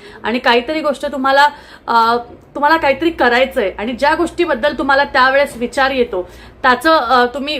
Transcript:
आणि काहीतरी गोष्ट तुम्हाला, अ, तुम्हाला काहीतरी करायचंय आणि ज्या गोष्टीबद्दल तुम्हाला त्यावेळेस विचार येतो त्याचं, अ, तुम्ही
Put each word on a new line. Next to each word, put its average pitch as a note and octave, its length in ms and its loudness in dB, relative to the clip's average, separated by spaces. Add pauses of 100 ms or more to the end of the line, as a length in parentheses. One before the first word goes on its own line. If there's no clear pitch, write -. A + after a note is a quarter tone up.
(240)
आणि A#3 160 -2
काहीतरी C#4 420 0
गोष्ट D4 240 -4
तुम्हाला, C#4 420 2 (400)
अ, A#3 300 2 (380)
तुम्हाला D4 220 2
काहीतरी D#4 320 0
करायचंय B3+ 680 0
आणि A3 140 -6
ज्या C#4 240 0
गोष्टीबद्दल D#4 640 -2
तुम्हाला C#4 260 2
त्यावेळेस C#4 540 0
विचार C4 340 -2
येतो A#3 380 -2 (340)
त्याचं, C4+ 340 4
अ, B3 360 2
तुम्ही C#4+ 260 -6